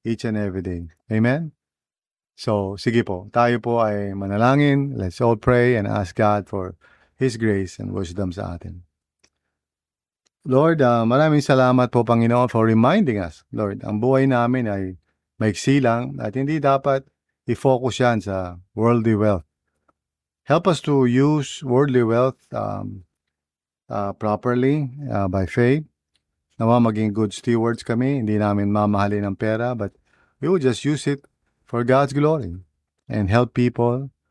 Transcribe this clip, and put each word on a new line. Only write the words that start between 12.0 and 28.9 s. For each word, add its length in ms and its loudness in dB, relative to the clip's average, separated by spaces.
Panginoon, 480 2
for 160 2
reminding 560 2
us, 320 -12
Lord, 320 -6
ang 160 -4
buhay 240 2
namin 400 0
ay 320 -6
maiksi 440 0
lang 400 -2
at 160 -6
hindi 240 -2
dapat 400 0
i-focus 480 0
yan 240 2
sa 360 -6
worldly 400 2
wealth. 240 0
Help 240 2
us 120 0
to 240 2
use 600 0
worldly 400 2
wealth, 320 0
um, 480 -8
uh, 240 -6
properly, 760 0
uh, 160 -2
by 200 0
faith. 360 2
Nawa 160 4
maging 320 2
good 240 -2
stewards 480 -2
kami, 400 -2
hindi 160 0
namin 320 0
mamahalin 560 0